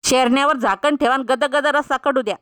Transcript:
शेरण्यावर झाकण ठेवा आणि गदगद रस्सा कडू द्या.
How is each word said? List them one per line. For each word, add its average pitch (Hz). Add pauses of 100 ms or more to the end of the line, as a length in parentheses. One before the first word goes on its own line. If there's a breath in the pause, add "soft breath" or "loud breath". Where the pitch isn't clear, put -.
शेरण्यावर 269
झाकण 240
ठेवा 254
आणि 269
गदगद 262
रस्सा 285
कडू 269
द्या. 202